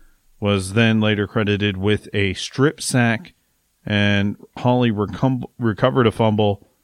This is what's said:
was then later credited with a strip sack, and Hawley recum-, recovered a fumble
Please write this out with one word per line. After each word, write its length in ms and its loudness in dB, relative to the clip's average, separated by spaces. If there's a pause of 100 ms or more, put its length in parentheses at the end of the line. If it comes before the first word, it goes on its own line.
(400)
was 340 -2
then 280 4
later 260 0
credited 480 -2
with 380 -2
a 220 -2
strip 440 -2
sack, 540 -2 (520)
and 520 0 (200)
Hawley 340 2
recum-, 520 -2 (140)
recovered 500 2
a 40 4
fumble 580 0 (140)